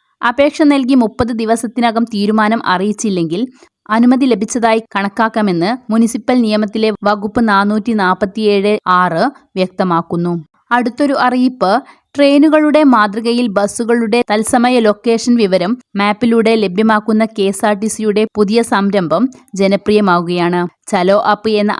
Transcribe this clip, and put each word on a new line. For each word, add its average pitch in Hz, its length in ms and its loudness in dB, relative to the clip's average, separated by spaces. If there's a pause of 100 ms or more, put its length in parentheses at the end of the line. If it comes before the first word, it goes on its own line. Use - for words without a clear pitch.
(220)
അപേക്ഷ 285 500 0
നൽകി 269 320 2
മുപ്പത് 233 380 -4
ദിവസത്തിനകം 226 640 -2 (100)
തീരുമാനം 214 480 0 (100)
അറിയിച്ചില്ലെങ്കിൽ 190 720 -2 (540)
അനുമതി 247 360 4
ലഭിച്ചതായി 226 500 -2 (120)
കണക്കാക്കാമെന്ന് 202 760 -2 (220)
മുനിസിപ്പൽ 226 520 0
നിയമത്തിലെ 214 460 -2 (180)
വകുപ്പ് 214 420 -2
നാനൂറ്റി 208 500 0
നാപ്പത്തിയേഴ് 202 760 0 (260)
ആറ് 175 220 0 (360)
വ്യക്തമാക്കുന്നു. 175 760 -2 (400)
അടുത്തൊരു 254 400 -2 (100)
അറിയിപ്പ്, 254 440 0 (460)
ട്രെയിനുകളുടെ 294 640 4 (140)
മാതൃകയിൽ 226 520 0 (100)
ബസ്സുകളുടെ 226 640 -2 (100)
തത്സമയ 233 460 0 (100)
ലൊക്കേഷൻ 226 560 0
വിവരം 185 300 0 (280)
മാപ്പിലൂടെ 226 540 2 (100)
ലഭ്യമാക്കുന്ന 214 600 0 (120)
കെ 196 160 -2
എസ് - 160 -6
ആർ 208 140 0
ടി 220 120 -4
സിയുടെ 214 300 -2 (140)
പുതിയ 208 240 2 (100)
സംരംഭം 196 520 0 (360)
ജനപ്രിയമാവുകയാണ്. 180 1040 0 (300)
ചലോ 196 260 2 (160)
ആപ്പ് 214 280 -2
എന്ന 208 180 -2